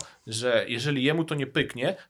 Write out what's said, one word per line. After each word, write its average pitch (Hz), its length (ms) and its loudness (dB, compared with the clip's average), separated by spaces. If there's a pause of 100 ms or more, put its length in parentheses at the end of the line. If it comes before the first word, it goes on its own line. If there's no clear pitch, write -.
(280)
że 110 400 2
jeżeli 127 360 0
jemu 160 200 2
to 160 120 -2
nie 139 120 -2
pyknie, 143 480 0 (140)